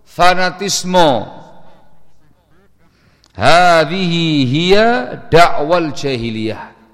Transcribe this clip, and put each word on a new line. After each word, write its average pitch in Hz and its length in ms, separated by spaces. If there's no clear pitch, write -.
fanatisme. 180 1300
Hadhihi 165 1120
hiya 185 360
da'wal 160 640
jahiliyah. 113 800